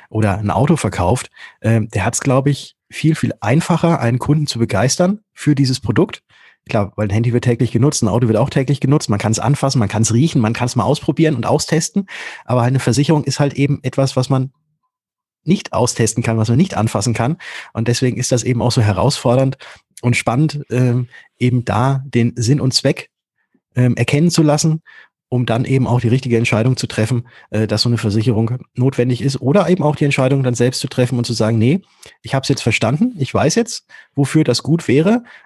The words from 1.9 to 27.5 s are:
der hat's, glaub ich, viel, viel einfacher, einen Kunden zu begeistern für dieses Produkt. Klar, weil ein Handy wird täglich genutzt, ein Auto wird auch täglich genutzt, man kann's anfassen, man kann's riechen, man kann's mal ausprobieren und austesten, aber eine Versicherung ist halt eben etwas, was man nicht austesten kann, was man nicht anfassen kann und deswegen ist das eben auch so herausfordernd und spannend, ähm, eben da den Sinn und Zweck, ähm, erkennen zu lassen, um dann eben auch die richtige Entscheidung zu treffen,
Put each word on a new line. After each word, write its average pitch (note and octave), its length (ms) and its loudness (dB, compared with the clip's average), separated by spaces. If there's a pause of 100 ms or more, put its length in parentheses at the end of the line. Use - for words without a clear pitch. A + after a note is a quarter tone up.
der G2 140 -2
hat's, A#2+ 160 -2
glaub C3+ 280 2
ich, - 280 -4 (140)
viel, D#3+ 240 0
viel A#2+ 260 -4
einfacher, E3 600 0
einen A#2 180 0
Kunden D3+ 280 0
zu - 120 -6
begeistern B2+ 640 0 (120)
für - 220 0
dieses C3 260 0
Produkt. - 440 -2 (440)
Klar, G#2 280 -2
weil G#2+ 120 -2
ein - 20 -2
Handy A2+ 220 0
wird A#2+ 120 0
täglich A#2+ 280 0
genutzt, C3 300 2
ein A2+ 60 2
Auto A2+ 200 2
wird A2 80 2
auch B2 140 2
täglich C#3 300 -2
genutzt, C#3+ 280 0
man G#2 100 0
kann's G#2+ 200 0
anfassen, C#3 400 0
man G#2 100 2
kann's G#2+ 240 0
riechen, C3+ 280 2
man A2 120 0
kann's A#2+ 240 -4
mal A2+ 80 0
ausprobieren D3+ 500 0
und A2+ 120 -6
austesten, D#3 600 -2 (380)
aber B2 180 2
eine B2+ 160 2
Versicherung C#3+ 460 2
ist - 160 -4
halt C#3+ 140 0
eben C#3 280 0
etwas, C3+ 320 -2
was B2+ 140 0
man C3 240 -2 (920)
nicht - 300 -2
austesten A#2+ 500 0
kann, A2+ 140 0
was A2 120 0
man A#2+ 100 2
nicht F#3 180 0
anfassen A2 380 0
kann A#2+ 240 -2 (340)
und A#2 160 -4
deswegen B2 300 0
ist B2+ 120 -4
das A#2+ 140 0
eben A#2 160 0
auch A#2 120 0
so B2+ 100 2
herausfordernd B2 720 2 (460)
und A#2+ 140 2
spannend, D3 540 -2
ähm, B2 380 0 (300)
eben B2 260 0
da C3 420 0
den A#2+ 300 0
Sinn B2 240 2
und B2+ 140 0
Zweck, - 360 -2 (640)
ähm, B2 220 2
erkennen D3 340 2
zu E3 120 2
lassen, D#3 400 2 (480)
um B2 160 0
dann A#2+ 180 0
eben C3 220 0
auch B2 140 2
die A#2+ 80 0
richtige A#2+ 280 0
Entscheidung A2+ 400 2
zu - 120 -8
treffen, A#2 400 -2 (220)